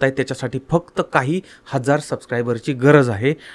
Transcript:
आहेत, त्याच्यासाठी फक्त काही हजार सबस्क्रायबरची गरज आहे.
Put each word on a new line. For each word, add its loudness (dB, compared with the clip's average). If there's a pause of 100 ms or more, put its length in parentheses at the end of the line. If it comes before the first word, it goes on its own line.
आहेत, 2
त्याच्यासाठी -4 (120)
फक्त 0 (120)
काही -2 (260)
हजार 0
सबस्क्रायबरची -6
गरज 4
आहे. -2 (200)